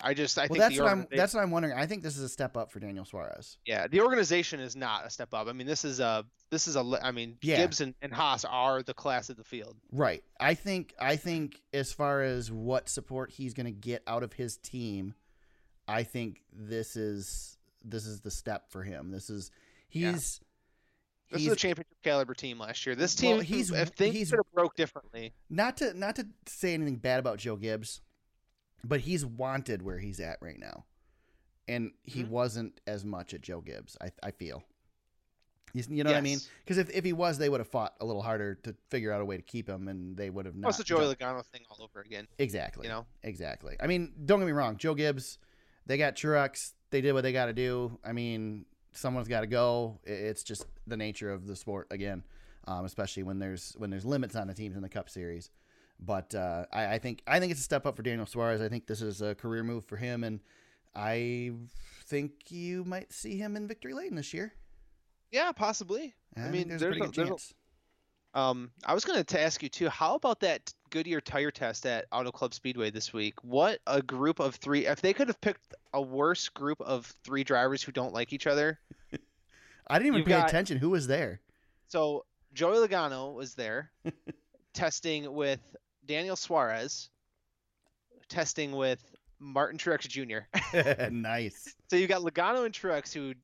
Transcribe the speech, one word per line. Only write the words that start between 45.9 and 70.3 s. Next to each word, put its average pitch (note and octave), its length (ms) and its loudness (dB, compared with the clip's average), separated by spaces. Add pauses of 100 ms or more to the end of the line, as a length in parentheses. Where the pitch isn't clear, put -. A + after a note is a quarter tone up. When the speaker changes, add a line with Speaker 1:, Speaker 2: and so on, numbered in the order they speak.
Speaker 2:
got D3 180 4
Truex. C#3+ 580 2 (160)
They C3+ 120 4
did C#3 120 6
what C3 80 4
they C3 120 2
gotta B2 200 2
do. B2 500 0
I A2+ 100 -6
mean, A2 520 -4 (280)
someone's B2+ 340 -2
gotta A2+ 180 2
go. A#2+ 600 2
I-, - 20 -4
it's G#2 320 -4
just - 240 -8 (220)
the A2+ 100 -4
nature G#2+ 340 -4
of F#2+ 140 -6
the G2+ 100 -8
sport G2 360 -6
again, G2 320 -4 (440)
um, F#2 180 -4
especially F#2+ 360 -4
when F#2+ 160 -4
there's, F#2+ 400 -6
when G#2+ 140 -4
there's G2 140 -4
limits B2+ 300 -2
on G#2 120 -4
the F#2+ 80 -8
teams G2+ 200 -8
in G2+ 60 -6
the F#2 80 -8
Cup - 180 -6
Series. E2+ 440 -10 (480)
But, F#2 340 -4
uh, F2 400 -2
I, G#2+ 200 0
I A2+ 40 2
think, A#2 300 -6
I D#3 120 6
think F3+ 120 2
it's C#3+ 100 -4
a - 20 -4
step C#3 220 0
up C3+ 100 0
for A#2 60 -8
Daniel A#2 240 -2
Suarez. A#2 340 0
I A2 100 0
think A#2 180 -6
this A2 160 -4
is G#2 180 -4
a G#2 140 -2
career A2+ 280 -4
move A#2 220 -4
for G#2+ 120 -10
him, A#2+ 260 -2
and A2 160 -4 (560)
I A#2+ 560 -2 (540)
think C#3+ 440 -4
you F3 360 -6
might F#3 280 -8
see G#3+ 240 -8
him G#3 180 -4
in G#3 120 -6
victory A#3 260 -10
lane D#4 220 -6
this C#3+ 180 -6
year. F#3+ 180 -6 (800)
Speaker 1:
Yeah, D#4+ 200 2
possibly. G#3+ 640 -2 (200)
Speaker 2:
I A#2 40 -10
Speaker 1:
I A#2+ 60 -6
Speaker 2:
think C#3 80 -2
Speaker 1:
mean, F3+ 160 0
Speaker 2:
there's D#3+ 120 -2
a E3 40 2
Speaker 1:
there's F#3+ 120 2
Speaker 2:
pretty G#3 80 0
Speaker 1:
a, - 40 0
Speaker 2:
good - 60 -12
Speaker 1:
there's E3+ 120 4
a F#3 60 0
Speaker 2:
chance. - 200 -10 (800)
Speaker 1:
Um, B2 380 2 (120)
I D3+ 120 4
was G3+ 100 2
gonna C#4+ 180 4
t-, F3 140 0
ask D#3 240 2
you C#3 80 -4
too, - 180 0
how D#3 280 2
about A#3 240 2